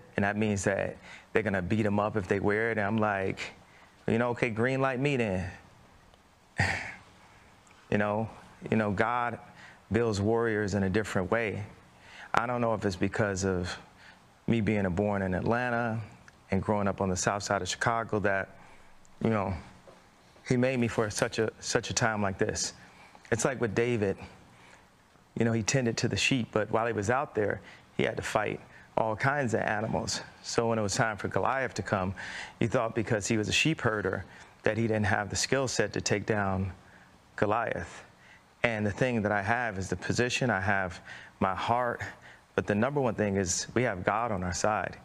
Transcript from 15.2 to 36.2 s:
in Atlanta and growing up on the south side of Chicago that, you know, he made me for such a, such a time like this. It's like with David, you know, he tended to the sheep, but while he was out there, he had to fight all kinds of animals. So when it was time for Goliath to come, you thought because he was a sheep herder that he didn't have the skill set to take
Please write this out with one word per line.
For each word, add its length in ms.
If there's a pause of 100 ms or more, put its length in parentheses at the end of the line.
in 120
Atlanta 640 (500)
and 120
growing 260
up 120
on 80
the 80
south 260
side 200
of 60
Chicago 520
that, 280 (720)
you 80
know, 240 (960)
he 80
made 240
me 80
for 220
such 280
a, 120 (100)
such 300
a 40
time 280
like 160
this. 340 (580)
It's 140
like 160
with 140
David, 420 (1200)
you 60
know, 80
he 100
tended 360
to 100
the 80
sheep, 360
but 180
while 160
he 60
was 180
out 240
there, 260 (360)
he 60
had 140
to 60
fight 380 (360)
all 180
kinds 400
of 60
animals. 600 (220)
So 260
when 100
it 40
was 120
time 220
for 120
Goliath 460
to 80
come, 320 (460)
you 80
thought 260
because 340
he 80
was 120
a 40
sheep 280
herder 440 (400)
that 120
he 120
didn't 180
have 240
the 60
skill 320
set 240
to 80
take 260